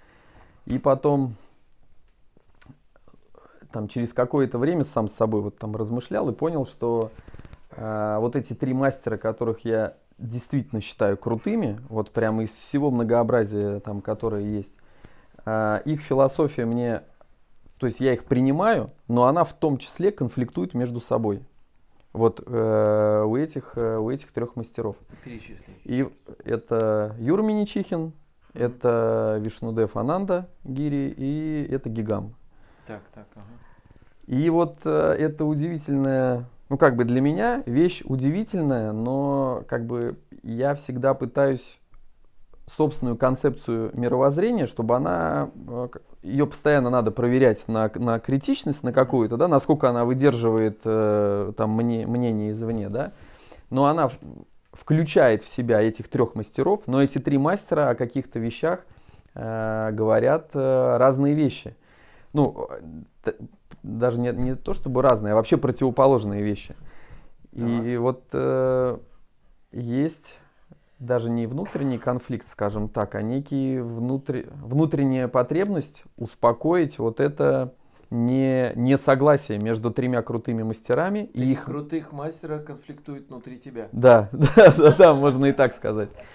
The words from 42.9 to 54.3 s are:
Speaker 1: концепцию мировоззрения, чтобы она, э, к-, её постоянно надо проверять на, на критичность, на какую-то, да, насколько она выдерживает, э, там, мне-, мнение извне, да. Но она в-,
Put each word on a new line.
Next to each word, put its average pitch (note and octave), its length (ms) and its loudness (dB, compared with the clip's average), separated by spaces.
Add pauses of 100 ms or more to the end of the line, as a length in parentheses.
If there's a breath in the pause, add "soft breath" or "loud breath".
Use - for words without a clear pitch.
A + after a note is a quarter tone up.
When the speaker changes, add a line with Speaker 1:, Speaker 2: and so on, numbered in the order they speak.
Speaker 1:
концепцию B2+ 760 -2
мировоззрения, C#3 720 0
чтобы A#2 300 0
она, D#3+ 540 -2 (180)
э, B2 240 -8
к-, - 80 -18 (220)
её C#3 240 0
постоянно C#3+ 420 2
надо A#2+ 220 2
проверять A#2+ 580 2
на, A2 260 0
на A#2 240 0
критичность, C#3+ 640 -2
на B2 80 -2
какую-то, A#2+ 440 2
да, D#3+ 120 2
насколько C#3+ 420 4
она A#2+ 160 2
выдерживает, A#2 800 2
э, G#2 720 2
там, G#2+ 140 0
мне-, A2+ 340 0
мнение A2+ 460 0
извне, A2 360 -6
да. C3 240 -6 (560 loud breath)
Но C3+ 180 0
она D3+ 220 2
в-, B2 100 -8 (540)